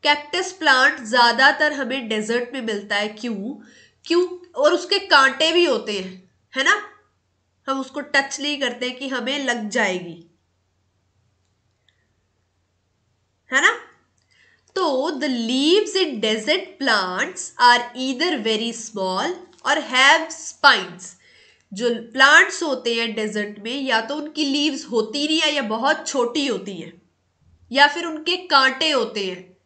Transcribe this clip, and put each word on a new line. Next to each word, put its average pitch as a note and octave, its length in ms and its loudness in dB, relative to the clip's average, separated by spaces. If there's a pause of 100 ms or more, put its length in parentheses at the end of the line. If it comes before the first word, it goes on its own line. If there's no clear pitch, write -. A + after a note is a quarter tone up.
कैक्टस D4+ 480 0
प्लांट C#4 540 4
ज्यादातर C4 680 4
हमें C4 340 -6
डेजर्ट A3+ 460 -2
में C4 80 -6
मिलता G3+ 340 -6
है। G#3 120 -2
क्यों? G#3+ 540 -8 (440)
क्यों? F4 460 0 (100)
और D#4 120 6
उसके F#4 260 -2
कांटे D4 520 4
भी F4 140 4
होते G#3+ 340 -2
हैं, F#3 320 -14 (240)
है C4+ 80 -2
ना? G4+ 260 2 (800)
हम C4+ 100 -2
उसको C4+ 220 -8
टच C#4 380 -2
नहीं C#4+ 200 -4
करते B3 300 -4
कि B3+ 180 -10
हमें C4 320 -4
लग A#3 300 -4
जाएगी, F3+ 560 -4 (3250)
है C#4 80 4
ना? A4 180 2 (960)
तो D#4 360 0
the C#4+ 180 -4
leaves C4 680 0
in D4+ 240 -2
desert A3+ 460 -2 (160)
plants G#3+ 600 -2 (200)
are A#3+ 220 8 (140)
either C4 460 -2
very A3+ 300 -2 (120)
small G3 480 -4 (340)
or C#4+ 220 0
have C#4+ 420 4
spines। F#3 720 0 (680)
जो A#3 380 -4
प्लांट्स D4+ 520 6
होते B3+ 320 -2
हैं A3+ 180 -4
डेजर्ट G#3 460 -6
में, A#3+ 220 -8
या A#3+ 200 0
तो C#4+ 140 -6
उनकी D4+ 300 -6
लीव्स C#4+ 400 -2
होती A3+ 420 -4
नहीं D#4 140 0
है D4+ 120 2
या C#4+ 80 -2
बहुत A#3+ 460 -2
छोटी C4 400 -2
होती F#3+ 340 -6
हैं, - 200 -18 (680)
या C#4 160 6
फिर E4+ 180 -4
उनके E4 320 -4
कांटे C#4+ 540 2
होते G#3+ 340 -2
हैं F3+ 400 -12